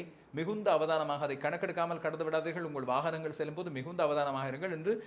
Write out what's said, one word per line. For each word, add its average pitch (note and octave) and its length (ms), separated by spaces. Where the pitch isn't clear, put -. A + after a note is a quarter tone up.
மிகுந்த G3+ 380
அவதானமாக, D#3 540
அதை C#3 120
கணக்கெடுக்காமல் E3+ 680
கடந்து D#3+ 220
விடாதீர்கள். D#3+ 420
உங்கள் C#3 220
வாகனங்கள் D#3 480
செல்லும்போது D#3 340
மிகுந்த D#3+ 320
அவதானமாக C#3+ 460
இருங்கள் E3 260
என்று E3 160